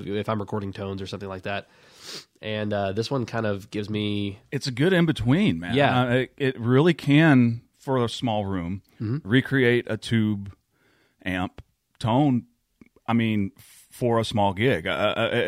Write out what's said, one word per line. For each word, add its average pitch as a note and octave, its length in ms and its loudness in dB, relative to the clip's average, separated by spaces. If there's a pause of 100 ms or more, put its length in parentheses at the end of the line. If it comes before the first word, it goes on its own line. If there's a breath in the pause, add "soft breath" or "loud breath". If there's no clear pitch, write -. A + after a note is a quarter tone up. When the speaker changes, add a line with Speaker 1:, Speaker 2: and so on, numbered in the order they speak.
Speaker 1:
if G2+ 240 -4
I'm A2 100 -2
recording G2+ 340 -6
tones G2 280 -8
or F#2+ 60 -10
something G2 220 -10
like F#2+ 140 -12
that. G2+ 240 -8 (720 loud breath)
And, G#2+ 320 -6
uh, G2+ 200 -2
this A2 180 -4
one C3 160 -2
kind A2+ 220 -4
of G2+ 240 -6
gives G#2 180 -6
me G#2 480 -4 (140)
Speaker 2:
It's C3+ 160 -6
a C#3 40 -6
good C#3 220 0
in-between, D#3 640 2
man. F2 140 -8
Speaker 1:
Yeah. B2+ 300 4
Speaker 2:
Uh, B2+ 100 -2
it, B2+ 240 0
it C3 220 -2
really C3 340 4
can, C#3 680 6 (180)
for C3 240 -2
a A#2 60 -2
small G#2+ 360 -2
room, F#2+ 380 -4 (180)
Speaker 1:
Mm-hmm. A#2 260 -6
Speaker 2:
recreate B2 640 2
a A2 80 -4
tube G#2+ 560 -2 (720)
amp F#2 360 -6 (380)
tone, B2 460 2 (640)
I A2+ 60 0
mean, A2 380 0 (400)
for A#2+ 280 0
a A2 60 0
small G2+ 280 2
gig. F#2+ 320 0
Uh, F#2+ 60 -2 (260)
uh, A2+ 160 0
it, A2 140 0